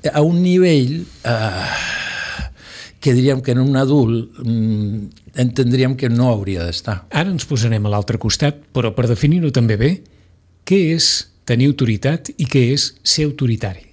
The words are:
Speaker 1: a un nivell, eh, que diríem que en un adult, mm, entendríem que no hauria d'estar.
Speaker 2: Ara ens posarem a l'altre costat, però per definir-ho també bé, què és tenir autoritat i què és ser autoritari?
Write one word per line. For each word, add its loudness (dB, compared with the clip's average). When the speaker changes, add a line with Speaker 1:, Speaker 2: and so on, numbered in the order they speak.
Speaker 1:
a 0
un 2
nivell, 4
eh, -6
que 0
diríem 2
que -2
en 2
un 2
adult, 2
mm, -4
entendríem 0
que -2
no 2
hauria -2
d'estar. -4
Speaker 2:
Ara -2
ens -4
posarem 0
a 0
l'altre -2
costat, -2
però -2
per 0
definir-ho 2
també 2
bé, 2
què 4
és 0
tenir 2
autoritat 0
i -4
què 2
és -2
ser 0
autoritari? -4